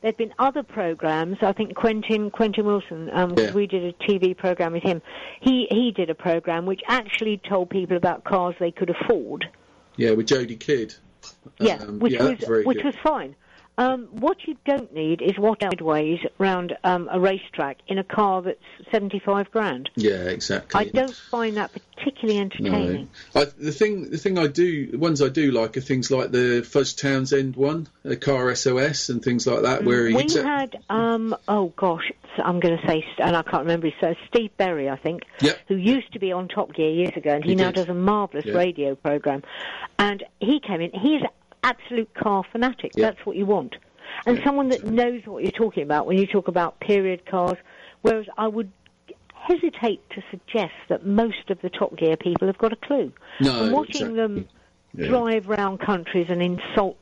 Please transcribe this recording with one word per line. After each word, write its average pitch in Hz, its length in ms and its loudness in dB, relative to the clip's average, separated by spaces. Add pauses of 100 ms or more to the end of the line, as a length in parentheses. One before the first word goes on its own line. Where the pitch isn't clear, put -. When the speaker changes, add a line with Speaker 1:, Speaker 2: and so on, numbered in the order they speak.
Speaker 1:
There'd 220 160 -2
been 226 220 -4
other 226 240 2
programmes. 165 800 -2
I 196 100 2
think 208 220 -4
Quentin, 214 560 0
Quentin 214 340 0
Wilson, 190 480 -2
um, 175 220 0
'cause 214 120 4
Speaker 2:
Yeah. 202 60 -4
Speaker 1:
we 202 140 2
did 190 160 -2
a 175 100 -4 (140)
T 202 120 2
V 185 160 2
programme 175 400 0
with 170 100 -4
him. 175 180 0 (380)
He, 254 300 4
he 233 200 2
did 185 180 -2
a 160 60 -2
programme 170 520 -2
which 190 200 -4
actually 220 520 -2
told 185 300 -2
people 185 280 -2
about 175 280 0
cars 180 360 0
they 175 100 0
could 170 200 -4
afford. 165 580 -2 (480)
Speaker 2:
Yeah, 117 160 4
with 110 160 2
Jody 120 280 0
Kidd. 117 380 -2 (640)
Speaker 1:
Yeah, 208 240 2
Speaker 2:
Um, 147 160 -8
Speaker 1:
which 226 140 4
Speaker 2:
yeah, 233 100 0
Speaker 1:
was, 262 160 4
Speaker 2:
that's 226 80 -6
very 220 180 4
Speaker 1:
which 240 140 2
Speaker 2:
good. 240 80 -2
Speaker 1:
was 269 160 0
fine. 208 320 0 (420)
Um, 254 340 0
what 262 280 -2 (100)
you 302 80 -6 (100)
don't 277 260 0
need 160 300 -2
is 190 160 0
what 208 240 2
sideways 165 560 0 (180)
round, 180 460 0
um, 180 300 0
a 185 80 0
racetrack 180 680 -2
in 196 120 -4
a 190 40 -2
car 190 400 0
that's 185 160 -4 (320)
seventy-five 202 640 0
grand. 160 420 -2
Speaker 2:
Yeah, 107 300 0
exactly. - 560 -2
Speaker 1:
I 214 60 0
don't 254 280 0
find 226 440 -4
that 202 120 -4 (240)
particularly 214 460 -2
entertaining. 180 680 -2 (280)
Speaker 2:
No. 139 60 4
I, - 20 6 (120)
the 151 140 -4
thing, 202 400 0
the 165 80 -6
thing 190 180 0
I 160 120 2
do, 151 420 0
the 120 80 -4
ones 156 240 2
I 135 60 4
do 139 240 2
like 113 240 0
are 139 40 -4
things 127 300 -2
like 131 220 2
the 123 360 4
Fuzz 139 260 2
Townsend 135 600 0
one, 151 320 0 (160)
the 135 140 -4
Car 127 340 2
S 120 160 0
O 127 120 4
S 143 320 0
and 120 120 -4
things 123 240 0
like 120 160 2
that, 127 200 2
Speaker 1:
Mm, - 20 -2
Speaker 2:
where 120 240 4
he 113 80 4
Speaker 1:
we 262 80 4
Speaker 2:
exa- 311 180 2
Speaker 1:
had, 277 340 -2 (140)
um, 226 460 0 (100)
oh 196 300 0
gosh, 170 340 0
it's, - 220 -18 (120)
I'm 175 140 0
gonna 170 260 2
say, 160 180 2
st-, - 260 -8
and 170 80 2
I 165 60 2
can't 160 200 -2
remember 165 280 0
his, - 120 -4
uh, 170 120 0 (120)
Steve 226 300 0
Berry, 165 340 0
I 135 60 -4
think, 160 260 -4 (180)
Speaker 2:
Yep. 147 160 2 (120)
Speaker 1:
who 196 80 2
used 220 380 2
to 226 40 -10
be 185 140 0
on 180 160 -4
Top - 260 -4
Gear 156 160 2
years 170 260 0
ago, 151 160 -2
and 151 120 0
he 175 60 2
Speaker 2:
He 185 40 6
Speaker 1:
now 185 160 4
Speaker 2:
did. 180 60 -2
Speaker 1:
does 180 140 0
a 180 40 -2
marvellous 185 500 0
Speaker 2:
Yeah. 208 120 -4
Speaker 1:
radio 147 400 0
programme, 143 480 -2 (560)
and 202 240 0 (160)
he 262 180 2
came 190 220 -4
in. 170 100 -4
He's 262 320 0
an - 60 -2 (360)
absolute 240 500 -2
car 196 380 0
fanatic. 240 420 -2
Speaker 2:
Yeah. 214 120 4
Speaker 1:
That's 202 200 -4
what 208 100 -6
you 202 80 0
want. 196 300 0 (520)
And 240 120 4
Speaker 2:
Yeah, - 60 -8
Speaker 1:
someone 277 240 2
that 254 80 2
Speaker 2:
exactly. 220 200 -2
Speaker 1:
knows 240 300 0
what 202 160 -8
you're 196 80 0
talking 208 320 0
about 147 240 2
when 185 100 2
you 196 100 6
talk 190 220 0
about 175 300 0
period 190 480 0
cars, 180 320 0 (440)
whereas 220 240 2 (120)
I 214 80 0
would 214 240 -4 (640)
hesitate 302 640 -2 (100)
to 190 200 -12
suggest 190 420 -4 (160)
that - 160 -2
most 202 460 0
of 185 100 -4
the - 80 -6
Top - 280 -4
Gear 160 200 2
people 175 300 -2
have 190 120 -2
got 220 140 0
a 226 40 -8
clue. 233 360 -2 (280)
Speaker 2:
No, 247 240 2
Speaker 1:
And 226 80 2
watching 277 400 -2
Speaker 2:
exactly. 220 40 -4
Speaker 1:
them 208 320 -2 (460)
Speaker 2:
Yeah. - 140 -6
Speaker 1:
drive 226 400 0
round 196 320 -2
countries 175 500 -2
and 175 120 0
insult 180 600 -2